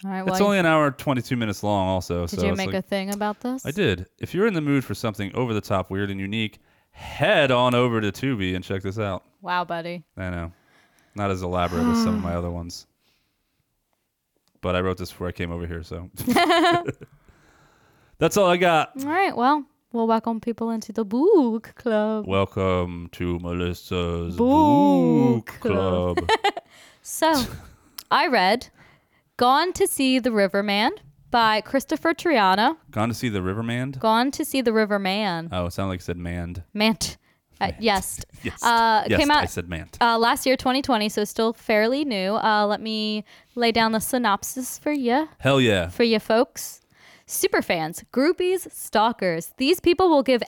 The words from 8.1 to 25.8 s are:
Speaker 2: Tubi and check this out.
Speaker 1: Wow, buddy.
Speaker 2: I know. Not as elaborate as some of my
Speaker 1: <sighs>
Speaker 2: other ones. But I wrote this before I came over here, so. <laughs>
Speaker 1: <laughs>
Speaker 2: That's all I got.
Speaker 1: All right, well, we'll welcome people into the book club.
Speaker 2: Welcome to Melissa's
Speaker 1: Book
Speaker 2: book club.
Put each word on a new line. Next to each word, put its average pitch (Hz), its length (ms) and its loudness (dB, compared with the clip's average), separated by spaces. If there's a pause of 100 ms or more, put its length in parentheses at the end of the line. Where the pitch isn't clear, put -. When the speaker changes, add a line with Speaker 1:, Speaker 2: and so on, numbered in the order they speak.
Speaker 2:
Tubi 98 420 -2
and 90 80 -4
check 95 200 -6
this 98 160 -6
out. 98 260 -4 (160)
Speaker 1:
Wow, 180 240 -4
buddy. 170 400 -8 (120)
Speaker 2:
I 92 140 -6
know. 87 220 -8 (600)
Not 101 160 -4
as 92 120 -4
elaborate 87 440 -2
as 233 160 2
some 220 140 0
of 214 60 -4
my 87 120 -4
Speaker 1:
<sighs> - 0 -
Speaker 2:
other 87 160 -4
ones. 87 360 -10 (1700)
But 92 160 -2
I 90 40 2
wrote 92 180 -2
this 92 120 -10
before - 180 -8
I 85 40 -6
came 87 180 -6
over 85 160 -6
here, 82 160 -8
so. 87 280 -12 (160)
<laughs> - 0 -
Speaker 1:
<laughs> 339 580 2 (1300)
Speaker 2:
That's 165 180 2
all 202 120 6
I 175 100 6
got. 170 400 4
Speaker 1:
All 269 100 -8
right, 359 280 0
well, 269 280 2 (280)
we'll 226 140 0
welcome 226 340 0
people 226 300 -4
into 220 220 -6
the 220 120 -2
book 240 720 2
club. 214 500 -2
Speaker 2:
Welcome 90 840 0
to 87 260 -4
Melissa's 87 960 -4
Speaker 1:
Book 262 1120 4
Speaker 2:
book - 140 -18
club. 90 580 0